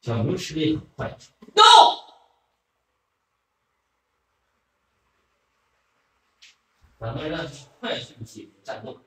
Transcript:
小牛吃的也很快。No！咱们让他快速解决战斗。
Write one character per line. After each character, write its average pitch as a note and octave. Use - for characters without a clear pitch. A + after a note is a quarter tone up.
小 A#2
牛 D3
吃 -
的 D#3
也 -
很 -
快。 -
No！ G#4
咱 A2+
们 D3+
让 D#3+
他 -
快 -
速 -
解 -
决 -
战 G#2+
斗。 -